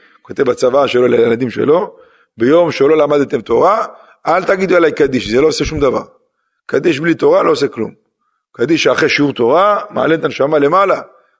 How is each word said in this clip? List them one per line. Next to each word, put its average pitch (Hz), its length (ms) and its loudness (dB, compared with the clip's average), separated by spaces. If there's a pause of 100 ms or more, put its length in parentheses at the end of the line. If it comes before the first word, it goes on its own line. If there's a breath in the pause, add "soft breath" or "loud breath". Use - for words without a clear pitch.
(220 soft breath)
כותב - 220 -6
בצוואה 127 440 0
שלו 123 200 2
לילדים 117 420 0
שלו, 143 480 -2 (400 soft breath)
"ביום 151 340 2
שלא 147 260 2
למדתם 143 440 0
תורה, 170 440 0 (420 loud breath)
אל 175 160 0
תגידו 190 320 0
עליי 165 160 4
קדיש", 127 380 -2
זה 120 120 2
לא 156 60 2
עושה 147 180 -2
שום 156 140 -6
דבר. 123 240 0 (600)
קדיש 135 340 -2
בלי 165 160 -2
תורה 175 280 2
לא 170 80 2
עושה 143 160 0
כלום. 107 260 -8 (580)
קדיש 147 360 -2
אחרי 135 220 2
שיעור 143 240 0
תורה, 170 560 2
מעלה 143 260 -2
את 151 80 -6
הנשמה 147 360 -2
למעלה. 165 420 2 (380 soft breath)